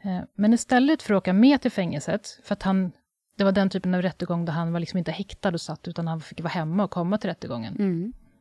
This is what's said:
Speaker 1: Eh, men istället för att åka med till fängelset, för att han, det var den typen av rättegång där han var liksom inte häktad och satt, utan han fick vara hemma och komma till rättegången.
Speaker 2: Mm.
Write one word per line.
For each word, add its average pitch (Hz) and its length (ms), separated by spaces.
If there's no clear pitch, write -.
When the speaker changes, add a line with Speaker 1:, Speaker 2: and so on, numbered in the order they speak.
Speaker 1:
Eh, 185 180
men 208 180
istället 262 480
för - 120
att 196 100
åka 180 100
med 247 280
till 240 100
fängelset, 165 720
för - 100
att - 100
han, 190 280
det 202 80
var 196 80
den 196 180
typen 185 260
av 180 60
rättegång 175 440
där 165 80
han 165 200
var 170 60
liksom 170 200
inte 165 120
häktad 190 420
och 170 80
satt, - 260
utan 170 200
han 165 140
fick - 200
vara 160 100
hemma 170 320
och 175 80
komma 180 260
till 202 120
rättegången. 120 460
Speaker 2:
Mm. 190 380